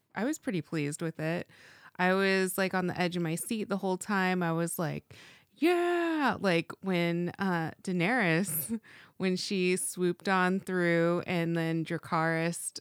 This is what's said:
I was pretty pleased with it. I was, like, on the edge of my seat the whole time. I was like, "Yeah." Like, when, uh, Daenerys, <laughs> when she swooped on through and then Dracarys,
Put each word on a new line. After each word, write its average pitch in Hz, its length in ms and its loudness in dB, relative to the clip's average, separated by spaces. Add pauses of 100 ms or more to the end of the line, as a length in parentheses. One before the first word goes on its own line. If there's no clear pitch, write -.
(140)
I 196 100 -4
was 302 140 -2
pretty 185 240 -4
pleased 151 400 -4
with 165 180 -6
it. 165 280 -4 (500)
I 180 160 4
was, 190 440 2
like, 190 160 0
on 185 120 0
the - 140 -2
edge 175 160 0
of 175 60 0
my 160 120 -2
seat 214 340 -6
the 202 100 0
whole 185 200 0
time. 185 440 0
I 165 100 2
was 165 260 -2
like, 151 360 -6 (400)
"Yeah." 339 840 2
Like, 170 320 0 (100)
when, 175 560 0
uh, 175 320 0 (120)
Daenerys, 190 960 0 (200)
<laughs> - 180 -20
when 185 200 0
she 180 400 0
swooped 180 520 -2
on 190 320 2
through 170 680 2
and 170 300 0
then 165 280 0
Dracarys, 165 960 -2